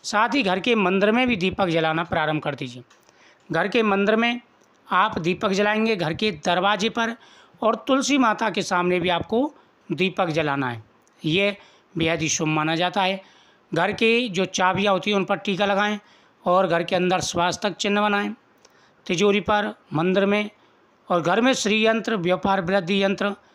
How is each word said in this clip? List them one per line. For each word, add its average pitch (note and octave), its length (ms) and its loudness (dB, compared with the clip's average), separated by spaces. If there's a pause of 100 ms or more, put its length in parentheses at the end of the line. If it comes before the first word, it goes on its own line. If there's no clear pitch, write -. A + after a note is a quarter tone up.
साथ A3 320 0
ही C#4 80 2
घर F#3+ 160 0
के A#3 160 2
मंदिर G3 360 2
में B3 160 2
भी A#3+ 100 0
दीपक F#3 300 0
जलाना D#3+ 380 0
प्रारंभ D#3 360 -2
कर C#3+ 140 -4
दीजिए। B2+ 280 -12 (680)
घर F3 180 0
के A3+ 160 2
मंदिर G3+ 320 2
में A#3+ 260 0 (460)
आप G3+ 320 0
दीपक F3+ 320 -2
जलाएंगे, G#3+ 440 2
घर E3 180 -2
के G#3+ 180 -2 (100)
दरवाजे F#3+ 480 0
पर A3+ 260 -4 (460)
और A3 140 2 (120)
तुलसी C4+ 300 2
माता A3 320 2
के F#3+ 140 -2
सामने F3+ 360 0
भी F3 120 -2
आपको A3 400 -2 (380)
दीपक F3+ 400 0
जलाना C#3+ 400 -2
है, A#2 140 -10 (380)
ये G3 360 0 (380)
बेहद D#3+ 260 -2
ही D#3 80 -2
शुभ D#3+ 200 -2
माना D#3 260 0
जाता F3+ 260 -2
है। F#3+ 200 -2 (500)
घर F3 220 0
की A#3 360 2
जो F#3 180 -2
चाबियाँ F#3+ 460 0
होती G3 180 -2
हैं G3+ 60 2
उन F#3 80 0
पर G3 120 -2
टीका G3 280 -2
लगाएं G#3 340 0 (460)
और F#3 220 4
घर E3+ 160 0
के F#3 120 -2
अंदर F3+ 260 0
स्वास्थक F3 540 -2
चिन्ह G#3 260 0
बनाएं, G#3 320 -2 (720)
तिजोरी G3+ 360 2
पर, G#3 320 0 (200)
मंदिर F#3 320 2
में G#3 240 0 (600)
और F3 120 2
घर F#3 200 2
में C4 140 4
श्री A3 300 0
यंत्र, A3+ 320 0
व्यापार F#3 440 0
वृद्धि F#3+ 420 0
यंत्र, G3 320 -2 (200)